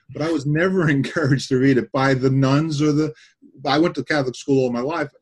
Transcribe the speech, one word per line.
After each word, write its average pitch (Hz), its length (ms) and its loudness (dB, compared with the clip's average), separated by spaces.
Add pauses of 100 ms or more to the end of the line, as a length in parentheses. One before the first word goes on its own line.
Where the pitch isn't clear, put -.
but 143 140 -8
I 165 100 -2
was 139 140 -4
never 170 420 0
<laughs> 139 100 2
encouraged 139 500 0
to 131 100 2
read 135 180 4
it 110 160 -2
by 135 220 2
the 127 160 0
nuns 139 500 2
or 151 120 2
the, 151 200 -2 (540)
I 143 120 2
went 175 180 2
to 131 60 -4
Catholic 135 320 -2
school 135 300 0
all 120 80 -2
my 120 80 -4
life, 151 300 -6 (120)